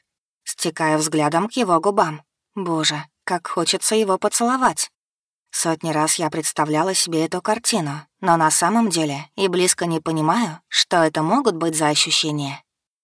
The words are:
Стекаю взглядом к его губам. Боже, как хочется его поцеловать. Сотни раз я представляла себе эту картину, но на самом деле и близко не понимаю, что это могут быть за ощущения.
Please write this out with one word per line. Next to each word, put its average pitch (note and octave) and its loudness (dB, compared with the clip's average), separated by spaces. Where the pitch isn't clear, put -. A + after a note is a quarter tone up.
Стекаю D#3 -2
взглядом D#3 0
к - -20
его A#3 2
губам. E3+ 0
Боже, D#3 -2
как F3+ -4
хочется - -2
его G3 2
поцеловать. A#3+ 0
Сотни E3 -2
раз D3+ 0
я D#3+ -2
представляла D#3 0
себе E3 0
эту F3+ -4
картину, F3+ -2
но F3 4
на D#3+ 4
самом G3+ 2
деле D3+ -2
и G3 2
близко F3+ 0
не D#3+ -2
понимаю, D#3+ -2
что - 0
это D#3 2
могут G#3+ 2
быть D#3+ -2
за D#3 2
ощущения. D3+ -2